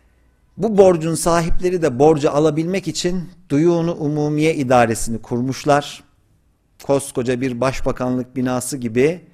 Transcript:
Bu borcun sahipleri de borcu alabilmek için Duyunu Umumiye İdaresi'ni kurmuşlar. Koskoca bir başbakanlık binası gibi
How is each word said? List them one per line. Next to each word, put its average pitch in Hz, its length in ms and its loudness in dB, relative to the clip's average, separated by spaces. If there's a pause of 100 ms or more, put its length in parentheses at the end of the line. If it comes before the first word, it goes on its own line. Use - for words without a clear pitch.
(580)
Bu 196 200 -2
borcun 170 380 4
sahipleri 170 680 0
de 131 180 0
borcu 147 320 4
alabilmek 160 560 0
için 175 420 -4 (200)
Duyunu 170 440 2
Umumiye 151 640 0
İdaresi'ni 120 680 2
kurmuşlar. 135 840 -2 (800)
Koskoca 127 580 -2
bir 123 200 -4
başbakanlık 127 760 -4
binası 127 420 -4
gibi 127 440 0 (120)